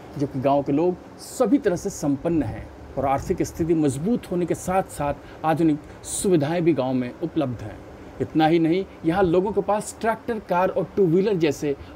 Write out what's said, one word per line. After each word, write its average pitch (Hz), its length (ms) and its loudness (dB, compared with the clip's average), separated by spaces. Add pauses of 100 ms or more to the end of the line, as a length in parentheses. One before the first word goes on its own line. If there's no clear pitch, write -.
(180)
जबकि 139 220 -4
गांव 139 240 2
के 147 80 -4
लोग 175 460 -2
सभी 247 400 0
तरह 180 180 2
से 196 140 -4
संपन्न 156 540 0
हैं - 540 -10
और 131 80 0
आर्थिक 139 380 0
स्थिति 165 300 -2
मजबूत 156 580 0
होने 175 140 0
के 170 100 -2
साथ-साथ 185 580 -2 (320)
आधुनिक 156 340 4 (240)
सुविधाएं 175 580 0
भी 165 120 4
गांव 131 200 0
में 123 180 -2 (120)
उपलब्ध 143 380 -2
हैं। 101 180 -10 (420)
इतना 156 260 2
ही 170 120 4
नहीं, 170 260 2 (200)
यहां 180 200 2
लोगों 185 260 4
के 196 100 0
पास 208 400 -2
ट्रैक्टर, 220 380 -2
कार 185 300 2
और 180 260 -2
टू 202 100 4
व्हीलर 190 280 4
जैसे 147 420 0 (200)